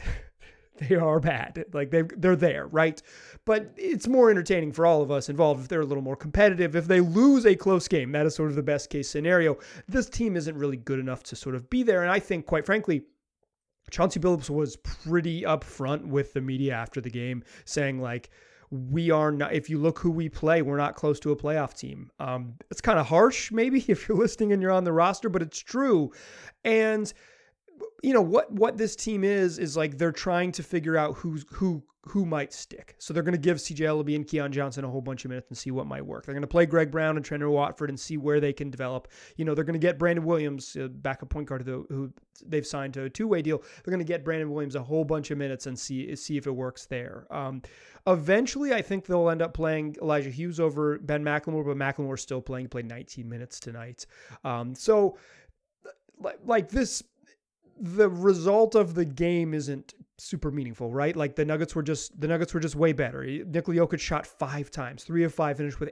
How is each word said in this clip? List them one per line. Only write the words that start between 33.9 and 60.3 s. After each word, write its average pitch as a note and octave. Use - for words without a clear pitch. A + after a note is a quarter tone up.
and D3+
Keon C#3+
Johnson C#3
a C3
whole C3
bunch B2+
of C3
minutes B2+
and A#2+
see -
what C3
might C#3
work. -
They're C#3
gonna C#3+
play E3+
Greg D#3+
Brown D#3
and D3
Trendon D3
Watford C#3+
and C#3
see D#3+
where D3
they C#3+
can C#3+
develop. B2+
You D#3+
know, D#3
they're D3+
gonna E3
get E3+
Brandon E3+
Williams, D3+
uh, C3+
backup C3+
point D3
guard, C3
who, C3
who C3+
they've D3+
signed C3+
to C3+
a C3+
two-way G3+
deal. D3+
They're -
gonna F3+
get D#3+
Brandon D#3+
Williams D3
a C#3
whole D3+
bunch D3
of C#3+
minutes C#3
and B2+
see, C3+
see D3
if C3+
it C#3
works B2+
there. B2
Um, C3
eventually, G#3+
I G#3+
think F#3+
they'll F3
end E3
up E3
playing D#3
Elijah D3
Hughes D#3+
over D3
Ben D3+
McLemore, D3+
but C#3
McLemore's C3+
still B2+
playing. C3
He B2
played A#2+
nineteen A#2
minutes A#2+
tonight. B2
Um, A#2+
so, G#3
li-, -
like, A3
this, B3
the G3
result G3
of F3+
the F3
game E3
isn't C#3+
super D3+